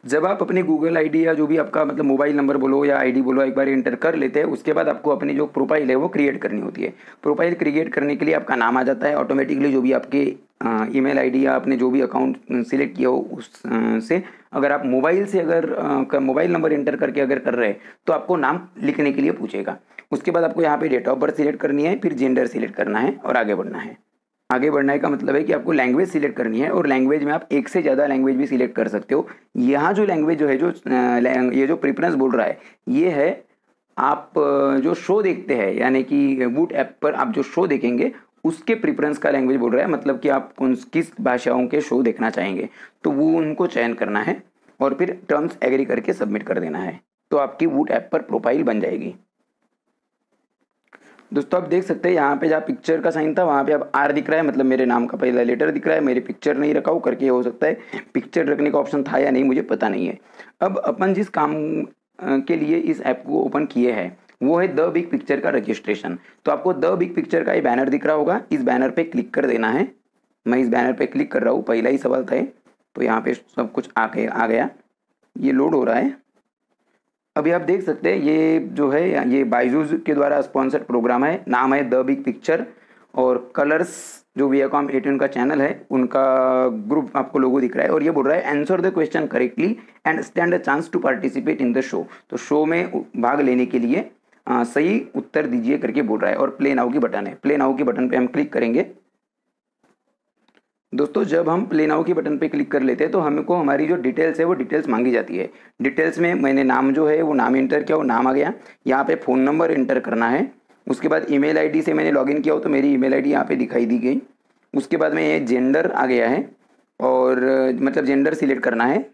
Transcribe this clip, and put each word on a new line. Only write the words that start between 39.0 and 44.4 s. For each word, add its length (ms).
का 120
language 260
बोल 160
रहा 100
है, 80
मतलब 300
कि 80
आप 320
उन, 140
किस 460
भाषाओं 460
के 140
शो 220
देखना 280
चाहेंगे, 380
तो 60
वो 280
उनको 280
चयन 280
करना 260
है 220